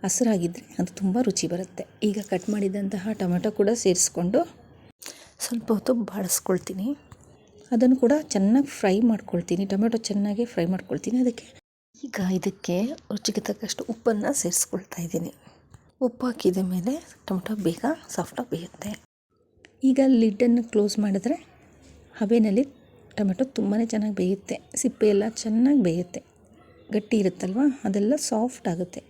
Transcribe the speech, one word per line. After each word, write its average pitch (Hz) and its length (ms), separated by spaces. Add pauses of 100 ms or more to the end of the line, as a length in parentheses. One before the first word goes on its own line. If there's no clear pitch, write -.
ಹಸಿರಾಗಿದ್ದರೆ 190 760
ಅದು 180 160
ತುಂಬ 190 260
ರುಚಿ 196 260
ಬರುತ್ತೆ. 180 380 (180)
ಈಗ 208 140 (120)
ಕಟ್ - 200
ಮಾಡಿದಂತಹ 202 640
ಟೊಮೆಟೊ 180 380
ಕೂಡ 202 220
ಸೇರಿಸ್ಕೊಂಡು 185 640 (1000)
ಸ್ವಲ್ಪ 233 320
ಹೊತ್ತು 220 220
ಬಾಡಿಸ್ಕೊಳ್ತೀನಿ. 190 960 (840)
ಅದನ್ನು 254 240
ಕೂಡ 254 180 (160)
ಚೆನ್ನಾಗಿ 220 380
ಫ್ರೈ 196 320
ಮಾಡ್ಕೊಳ್ತೀನಿ, 190 680
ಟೊಮೆಟೊ 208 320
ಚೆನ್ನಾಗಿ 208 480
ಫ್ರೈ 170 200
ಮಾಡ್ಕೊಳ್ತೀನಿ. 185 520
ಅದಕ್ಕೆ 247 300 (560)
ಈಗ 233 160 (140)
ಇದಕ್ಕೆ 185 420 (360)
ರುಚಿಗೆ 214 300
ತಕ್ಕಷ್ಟು - 480
ಉಪ್ಪನ್ನು 220 440
ಸೇರಿಸ್ಕೊಳ್ತಾ - 680
ಇದ್ದೀನಿ. 170 300 (720)
ಉಪ್ಪು 254 240
ಹಾಕಿದ 196 320
ಮೇಲೆ 185 360 (320)
ಟೊಮೆಟೊ 190 300
ಬೇಗ 180 280 (260)
ಸಾಫ್ಟಾಗಿ - 400
ಬೇಯುತ್ತೆ. 175 420 (920)
ಈಗ 262 240
ಲಿಡ್ಡನ್ನು 233 560
ಕ್ಲೋಸ್ 208 360
ಮಾಡಿದ್ರೆ 208 360 (800)
ಹಬೆನಲ್ಲಿ 220 480 (540)
ಟೊಮೆಟೊ 196 260
ತುಂಬಾ 220 420
ಚೆನ್ನಾಗಿ 214 300
ಬೇಯುತ್ತೆ. 196 460 (140)
ಸಿಪ್ಪೆ - 340
ಎಲ್ಲ 202 200
ಚೆನ್ನಾಗಿ 233 520
ಬೇಯುತ್ತೆ. 175 400 (680)
ಗಟ್ಟಿ 214 280
ಇರುತ್ತಲ್ವ, 185 420 (240)
ಅದೆಲ್ಲ 208 320
ಸಾಫ್ಟ್ 247 520
ಆಗುತ್ತೆ. 175 420